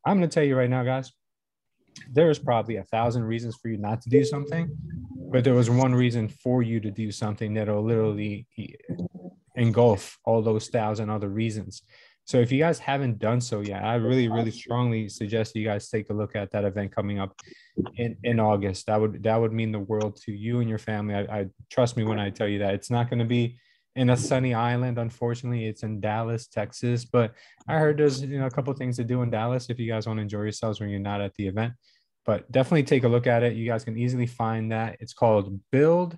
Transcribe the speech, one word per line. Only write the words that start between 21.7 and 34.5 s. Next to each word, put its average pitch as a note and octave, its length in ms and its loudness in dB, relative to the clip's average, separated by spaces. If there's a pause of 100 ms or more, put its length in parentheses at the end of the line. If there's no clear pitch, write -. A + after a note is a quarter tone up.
trust A#2+ 260 2
me A2+ 60 0
when G#2+ 160 0
I G2+ 100 -2
tell G#2 180 -4
you G2+ 120 -2
that. G2+ 160 0
It's - 160 -6
not A#2+ 180 0
gonna A#2+ 160 0
be A#2+ 320 0 (380)
in B2+ 160 4
a B2 40 6
sunny C3 380 0
island, A#2+ 460 0
unfortunately. A#2+ 680 -4
It's G#2+ 160 -8
in A2 200 -6
Dallas, A2+ 440 -2
Texas. A#2+ 580 -2
But A#2 300 2 (340)
I D#3+ 120 2
heard D3+ 180 4
there's, C#3 240 4
you C#3 160 -6
know, C3+ 80 0
a C3 60 -2
couple C#3 240 -2
things B2+ 220 -4
to B2 60 -2
do B2 200 0
in A2+ 80 0
Dallas A#2+ 400 -2
if A#2+ 80 -6
you A2+ 120 -4
guys A2 140 -2
wanna A2 160 -4
enjoy G#2 220 -4
yourselves G#2+ 360 -4
when G#2 100 -4
you're G2+ 100 -4
not G2+ 220 -4
at G2+ 120 -6
the G2+ 140 -4
event. A2 260 -2 (540)
But - 240 0
definitely C3 320 4
take B2+ 220 4
a A#2+ 40 6
look A#2+ 160 2
at A#2+ 160 4
it. A#2+ 120 2
You A2+ 120 -4
guys A2+ 180 -2
can A2 140 -6
easily B2 300 0
find A2+ 440 -2